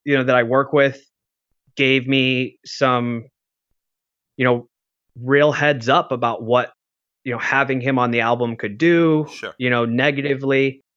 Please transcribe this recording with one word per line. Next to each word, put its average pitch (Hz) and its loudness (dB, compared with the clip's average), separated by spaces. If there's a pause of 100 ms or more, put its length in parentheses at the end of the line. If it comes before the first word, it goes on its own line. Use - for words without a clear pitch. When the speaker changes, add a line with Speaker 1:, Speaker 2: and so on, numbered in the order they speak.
Speaker 1:
you 143 0
know, 131 0
that 127 2
I 123 4
work 135 0
with 139 0 (720)
gave 131 2
me 127 0
some, 120 -2 (1120)
you 127 -2
know, 120 0 (520)
real 143 2
heads 135 0
up 170 2
about 117 -2
what, 120 0 (520)
you 123 -6
know, 117 -6
having 135 0
him 131 0
on 123 2
the 117 0
album 117 0
could 107 -8
do, 160 2
Speaker 2:
Sure. - -14
Speaker 1:
you 127 -4
know, 120 2
negatively. 135 -2 (140)